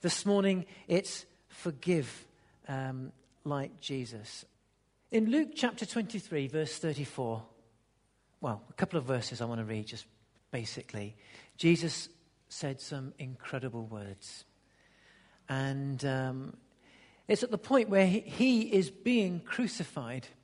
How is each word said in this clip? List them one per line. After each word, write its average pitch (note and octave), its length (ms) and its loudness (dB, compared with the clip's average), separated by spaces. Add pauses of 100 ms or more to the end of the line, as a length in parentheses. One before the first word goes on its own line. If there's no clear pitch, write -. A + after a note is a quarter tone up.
This - 240 0
morning, G3 400 4 (220)
it's - 360 0 (240)
forgive, D#3+ 760 -2 (420)
um, C3 440 -6 (320)
like C#3+ 360 -4
Jesus. A#2 640 -8 (680)
In A3 180 4
Luke C#4+ 260 4
chapter A3+ 300 -2
twenty-three, F3 640 -2
verse D3+ 320 -2
thirty-four, B2+ 640 -4 (1000)
well, A2+ 280 -4
a - 40 -18
couple F3+ 240 0
of C3 80 -2
verses B2 340 -2
I A#2+ 60 -2
want A#2 160 -4
to A2 40 -4
read, G#2+ 200 -4
just - 220 -14 (420)
basically. A2 680 -8 (400)
Jesus E3 540 2 (400)
said C3+ 320 -6
some C3+ 380 -10
incredible B2 680 -6
words. G2+ 600 -12 (1040)
And, C3+ 560 -2
um, C3 540 -2 (680)
it's G#3+ 160 4
at B3 80 -2
the G#3+ 80 -2
point A#3+ 300 4
where F#3+ 180 8
he, F#3+ 140 4
he B3 400 4
is F#3+ 280 4
being G3 520 2
crucified. C3+ 840 -4 (160)